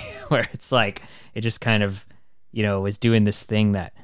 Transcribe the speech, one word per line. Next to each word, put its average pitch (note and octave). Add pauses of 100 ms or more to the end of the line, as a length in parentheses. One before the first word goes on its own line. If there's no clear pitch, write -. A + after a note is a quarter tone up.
<laughs> -
where A#2+
it's -
like, A2 (320)
it A2+
just A2+
kind G#2+
of, G2 (460)
you A2
know, G2
is G2+
doing A2+
this G#2
thing G#2+
that - (100)